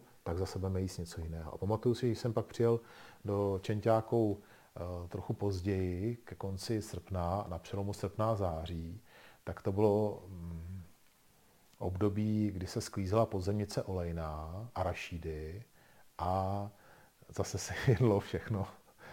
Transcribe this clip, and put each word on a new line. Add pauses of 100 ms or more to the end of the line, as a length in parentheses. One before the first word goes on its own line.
(240)
tak
zase
budeme
jíst
něco
jiného.
A
pamatuju
si,
že
jsem
pak
přijel (460)
do
Čenťákou,
eh,
trochu
později,
ke
konci
srpna,
na
přelomu
srpna
a
září, (420)
tak
to
bylo,
mm, (1000)
období,
kdy
se
sklízela
podzemnice
olejná,
arašídy (540)
a (600)
zase
se
<laughs>
jedlo
všechno, (460)